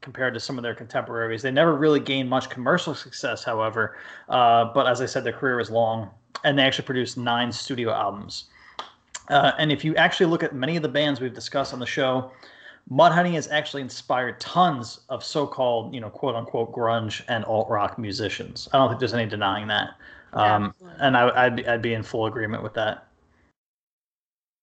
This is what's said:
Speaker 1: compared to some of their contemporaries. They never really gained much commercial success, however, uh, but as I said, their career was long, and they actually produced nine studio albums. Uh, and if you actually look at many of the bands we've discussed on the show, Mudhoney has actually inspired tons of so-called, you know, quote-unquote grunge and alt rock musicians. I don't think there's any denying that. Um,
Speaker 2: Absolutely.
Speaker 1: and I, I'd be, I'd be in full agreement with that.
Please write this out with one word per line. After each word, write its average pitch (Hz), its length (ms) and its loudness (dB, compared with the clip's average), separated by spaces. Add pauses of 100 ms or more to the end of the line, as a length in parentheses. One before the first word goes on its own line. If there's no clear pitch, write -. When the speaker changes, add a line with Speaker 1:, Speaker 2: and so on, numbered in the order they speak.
Speaker 1:
compared 127 340 -4
to 113 60 -6
some 135 180 -8
of 120 40 -8
their 117 120 -4
contemporaries. 113 680 -6
They 135 80 -2
never 156 240 6
really 147 260 4
gained 135 300 -2
much 131 200 0
commercial 147 440 -2
success, - 480 -8
however, 110 540 -2 (320)
uh, 117 440 6
but 135 140 4
as 120 140 2
I 131 60 -2
said, 123 180 -4
their 117 80 -2
career 127 240 -2
was 113 140 -2
long, 113 380 0 (360)
and 143 140 2
they 139 40 4
actually 131 240 2
produced 127 300 -2
nine 120 340 0
studio 117 420 -4
albums. 101 520 -6 (840)
Uh, 139 300 4
and 156 140 2
if 135 120 -4
you 156 120 0
actually 175 300 4
look 170 160 0
at 151 120 -4
many 139 220 -2
of 160 60 -2
the 147 60 -2
bands 143 320 0
we've 123 140 -6
discussed 131 380 -4
on 131 80 -10
the 120 60 -6
show, 131 440 0 (600)
Mudhoney 170 440 6
has 151 140 -4
actually 147 340 -4
inspired 123 580 -4
tons 151 680 0
of 127 160 -6
so-called, 127 720 -2
you 123 60 -8
know, 107 100 -10
quote-unquote 117 640 -4
grunge 113 560 -2
and 113 160 -2
alt 107 240 0
rock 101 300 0
musicians. 98 760 -6
I 143 60 4
don't 131 100 6
think 117 100 -2
there's 113 160 -2
any 117 140 0
denying 104 400 -2
that. 104 220 0 (420)
Um, 104 480 2
Speaker 2:
Absolutely. 175 200 -20
Speaker 1:
and 131 160 4
I, 123 300 6
I'd 120 100 2
be, 117 100 -4
I'd 120 160 0
be 117 120 0
in 110 80 -4
full 110 240 -2
agreement 110 360 -4
with 107 120 -10
that. 107 320 -4 (1600)